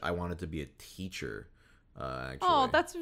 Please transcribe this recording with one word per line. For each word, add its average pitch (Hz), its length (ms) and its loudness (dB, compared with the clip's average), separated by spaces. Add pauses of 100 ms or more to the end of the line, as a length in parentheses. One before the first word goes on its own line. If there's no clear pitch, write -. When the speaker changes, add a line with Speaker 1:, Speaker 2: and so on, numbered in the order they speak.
Speaker 1:
I 85 80 2
wanted 87 280 0
to 87 80 -4
be 78 140 -4
a 69 60 -4 (100)
teacher, 69 680 -8 (520)
uh, 65 340 -4
actually. 370 160 0
Speaker 2:
Oh, 269 220 6
that's, 339 300 4